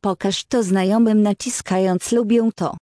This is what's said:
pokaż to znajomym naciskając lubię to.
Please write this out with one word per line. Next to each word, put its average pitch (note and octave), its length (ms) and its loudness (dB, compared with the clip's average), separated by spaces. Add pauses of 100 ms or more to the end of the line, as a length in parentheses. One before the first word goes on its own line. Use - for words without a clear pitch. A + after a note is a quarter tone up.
pokaż G3 440 -4
to B3 180 -2
znajomym G#3 600 2
naciskając F#3+ 880 -2
lubię A3+ 420 2
to. D#3+ 300 -6